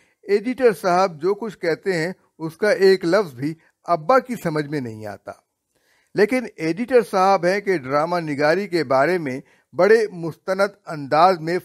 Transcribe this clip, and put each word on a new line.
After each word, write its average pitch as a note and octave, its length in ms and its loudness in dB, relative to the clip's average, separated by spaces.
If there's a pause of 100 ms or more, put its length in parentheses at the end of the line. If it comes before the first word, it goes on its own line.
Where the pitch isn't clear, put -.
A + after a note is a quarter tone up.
(240)
एडिटर A3+ 480 0
साहब F3+ 460 0
जो F#3 160 -2
कुछ G3+ 200 -8
कहते F3 380 -4
हैं F3 220 -4 (240)
उसका D#3+ 340 -2
एक F#3+ 320 4
लफ्ज़ E3+ 300 0
भी C#3+ 220 -6 (320)
अब्बा E3+ 300 2
की B3+ 180 -2
समझ D3+ 300 -4
में D3 140 -6
नहीं A2 260 -10
आता। G2 320 -14 (760)
लेकिन G#3+ 340 0 (120)
एडिटर G#3 420 0
साहब F#3+ 440 2
हैं G3 160 0
कि G3 160 -2
ड्रामा D3 420 -2
निगारी D#3 460 0
के F3 180 -2
बारे C#3 340 2
में C#3+ 240 -6 (320)
बड़े G3+ 380 4
मुस्तनद F#3+ 640 -4 (120)
अंदाज D#3 520 2
में E3 240 -4